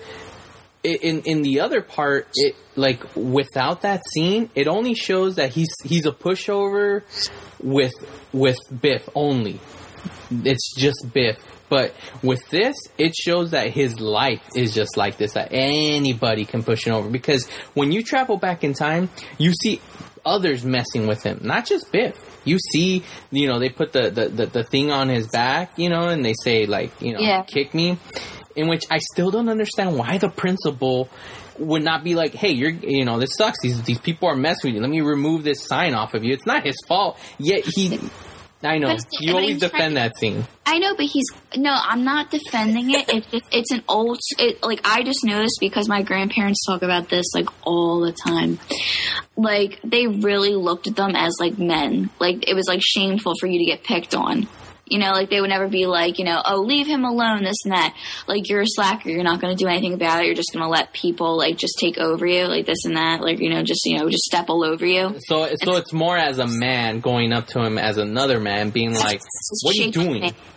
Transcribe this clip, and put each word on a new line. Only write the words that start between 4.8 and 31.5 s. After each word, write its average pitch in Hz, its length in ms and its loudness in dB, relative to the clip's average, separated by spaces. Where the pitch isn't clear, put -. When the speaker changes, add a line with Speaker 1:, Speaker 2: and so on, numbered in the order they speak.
Speaker 1:
shows 185 400 0
that 139 160 0
he's, 160 180 0
he's 151 220 2
a 147 60 2
pushover 202 920 0
with, 135 320 2
with 131 240 4
Biff 135 340 0
only. 127 440 0
It's 123 440 0
just 139 380 0
Biff. 120 240 2
But 135 240 2
with 127 260 0
this, 233 260 2
it 165 180 4
shows 170 360 0
that 123 180 2
his 117 300 0
life 110 420 0
is 120 180 2
just 107 240 0
like 101 200 0
this, 104 160 -2
that - 180 -4
anybody 135 920 2
can 113 180 -4
push 113 240 0
him 117 80 2
over. 107 140 -2
Because 127 380 0
when 143 160 2
you 208 100 2
travel 254 360 0
back 180 260 -2
in 143 100 0
time, 160 360 0
you 165 160 4
see 208 260 0
others 160 400 0
messing 120 400 0
with 107 160 0
him, 98 220 -4
not 175 240 -2
just - 240 -2
Biff. - 240 0
You 160 140 2
see, 180 320 2
you 139 180 0
know, 120 120 0
they 127 100 0
put 147 240 -4
the, 123 160 2
the, 113 200 0
the, 110 180 -2
the 120 160 -2
thing 139 280 0
on 135 180 2
his 113 180 0
back, 131 500 0
you 175 120 0
know, 170 200 2
and 156 160 0
they 110 80 2
say, 113 220 4
like, 101 260 -2
you 120 120 -2
know, 107 60 -6
Speaker 2:
Yeah. 196 240 2
Speaker 1:
"Kick 143 320 -4
me," 175 240 0
in 156 120 0
which 165 220 0
I 160 80 0
still 180 160 2
don't 226 200 2
understand 208 460 0
why 123 220 0
the 196 120 2
principal 135 800 0